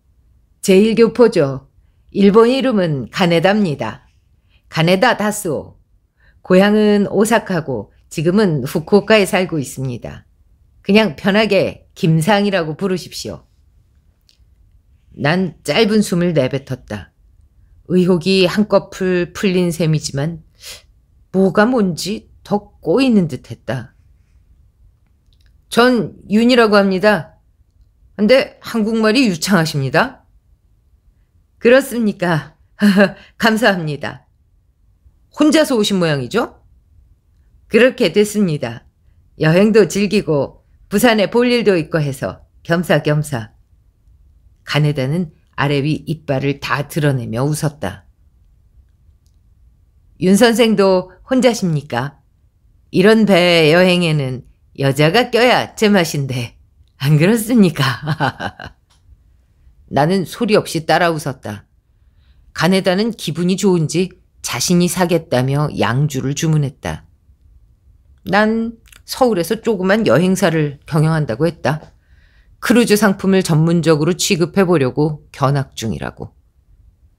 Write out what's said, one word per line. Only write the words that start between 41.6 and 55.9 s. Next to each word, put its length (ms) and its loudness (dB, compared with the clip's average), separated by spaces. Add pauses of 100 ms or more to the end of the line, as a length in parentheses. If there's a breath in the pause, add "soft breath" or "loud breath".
있고 240 -2
해서 440 -6 (180)
겸사겸사." 880 -2 (1120)
가네다는 680 -4 (220)
아래 280 -2
위 100 -2
이빨을 680 -6
다 280 -6
드러내며 560 -4
웃었다. 640 -6 (2250)
"윤 160 4
선생도 760 2 (180 loud breath)
혼자십니까? 880 -2 (720)
이런 340 4
배 480 4
여행에는 720 2 (340)
여자가 520 2
껴야 440 0
제맛인데 840 -2 (380)